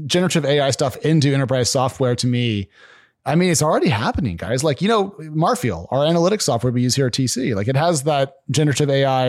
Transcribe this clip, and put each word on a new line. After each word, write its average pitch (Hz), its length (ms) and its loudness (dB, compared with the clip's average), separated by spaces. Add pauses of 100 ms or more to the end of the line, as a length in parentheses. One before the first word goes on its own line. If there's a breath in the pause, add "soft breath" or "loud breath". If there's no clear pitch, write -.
generative 175 400 0
A 143 160 2
I 135 100 0
stuff 131 240 -2 (100)
into 147 280 4
enterprise 131 360 0
software 127 460 0
to - 100 -4
me, 120 440 -2 (560 soft breath)
I 135 100 0
mean, 180 160 2
it's 156 100 0
already 180 260 0
happening, 117 480 -2
guys. 117 300 -4
Like, 143 160 0
you 196 80 0
know, 202 300 0
Marfiel, 156 720 -2
our 131 80 0
analytics 170 420 2
software 123 320 0
we 123 80 0
use 123 120 0
here 135 140 0
at 117 60 -2
T 131 120 -2
C, 185 280 -4
like, 104 160 -2
it 135 80 0
has 160 260 0
that 139 300 0 (180)
generative 147 380 2
A 139 160 2
I 131 240 2